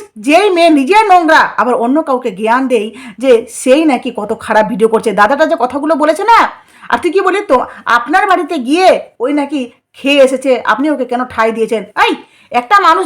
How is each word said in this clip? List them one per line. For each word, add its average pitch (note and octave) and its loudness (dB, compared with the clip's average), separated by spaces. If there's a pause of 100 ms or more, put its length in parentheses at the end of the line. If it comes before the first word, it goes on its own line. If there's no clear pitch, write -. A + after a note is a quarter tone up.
(180)
যেই D4+ 2
মেয়ে E4+ 4
নিজে D4 2 (120)
নোংরা, D#4+ 4 (160)
আবার A#3 0
অন্য A#3+ 0
কাউকে B3+ -4
জ্ঞান A3 -2
দেই A3 -2 (320)
যে C4 2 (180)
সেই C4+ 0
নাকি B3+ 0
কত G#3 -6
খারাপ G#3+ 0
ভিডিও A3 0
করছে। A3 0
দাদাটা A#3 2
যে D#4 0
কথাগুলো C#4+ -2
বলেছে D4+ -2
না, A4 4 (500)
আর A#3+ -2
তুই E4+ -2
কি F#4+ 0
বলি, F#4 0 (120)
তো B3+ 4 (280)
আপনার C#4+ 0
বাড়িতে F4 -2
গিয়ে D4 0 (320)
ওই C4 -4
নাকি C#4+ -4 (340)
খেয়ে C#4 2
এসেছে, C4+ 0 (140)
আপনি A#3+ -2
ওকে C4 -4
কেন A#3+ -4
ঠাঁই A3+ -2
দিয়েছেন? A3 -4 (220)
এই, A4+ 0 (380)
একটা B3 -2
মানুষ E4+ 2